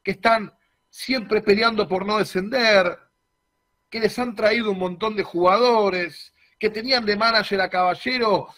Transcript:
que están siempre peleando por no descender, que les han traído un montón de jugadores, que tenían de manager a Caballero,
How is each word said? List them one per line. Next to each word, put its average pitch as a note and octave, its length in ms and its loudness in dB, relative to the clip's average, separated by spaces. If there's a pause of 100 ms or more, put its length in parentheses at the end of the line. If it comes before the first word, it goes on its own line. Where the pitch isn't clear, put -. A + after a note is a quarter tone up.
que G3 100 -6
están A3 400 0 (380)
siempre A3 500 -4
peleando G#3+ 480 2
por F#3 160 -4
no G#3+ 140 -2
descender, G3+ 800 0 (920)
que A3+ 100 -8
les G#3+ 180 0
han B3 160 -4
traído A3 360 0
un F#3+ 80 -4
montón F#3 380 -4
de G3 60 -4
jugadores, F#3 1120 0 (240)
que G#3+ 100 -2
tenían A3+ 380 -2
de G#3 100 0
manager G#3+ 460 0
a F#3 80 -2
Caballero, F#3 880 0